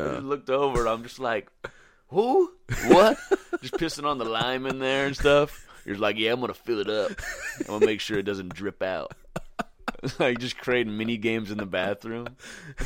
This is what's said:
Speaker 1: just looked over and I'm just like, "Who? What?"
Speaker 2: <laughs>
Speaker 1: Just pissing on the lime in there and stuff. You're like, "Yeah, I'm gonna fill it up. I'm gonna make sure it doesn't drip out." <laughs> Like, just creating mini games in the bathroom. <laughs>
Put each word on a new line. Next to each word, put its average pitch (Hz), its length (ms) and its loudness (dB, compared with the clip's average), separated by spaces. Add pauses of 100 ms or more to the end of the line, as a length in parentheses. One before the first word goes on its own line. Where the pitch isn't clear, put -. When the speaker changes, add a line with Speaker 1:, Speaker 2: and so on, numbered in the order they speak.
(140)
Speaker 1:
just 123 80 -6
looked 135 280 -4
over 131 300 2
and 113 80 2
I'm 113 140 -2
just 120 160 -16
like, 113 320 -2 (580)
"Who? 262 440 2 (340)
What?" 190 360 10
Speaker 2:
<laughs> - 400 -4
Speaker 1:
Just 127 120 -10
pissing 151 300 -4
on 147 120 2
the 117 80 -4
lime 120 420 -2
in 131 120 -4
there 135 280 0
and 139 80 -2
stuff. 143 520 4 (180)
You're 101 140 -6
like, 104 200 0
"Yeah, 110 140 2
I'm 127 80 0
gonna 117 140 -4
fill 117 260 -2
it 98 80 -2
up. 107 220 0 (500)
I'm - 60 -4
gonna 107 200 2
make 107 140 -2
sure 107 180 -4
it 98 60 0
doesn't 95 300 -6
drip 98 280 -8
out." 92 360 -4
<laughs> - 1000 -10
Like, 123 200 2
just 123 180 -6
creating 120 400 -2
mini 113 220 -2
games 113 320 -2
in 107 80 -6
the 104 80 -6
bathroom. 101 600 -4 (320)
<laughs> 156 280 -16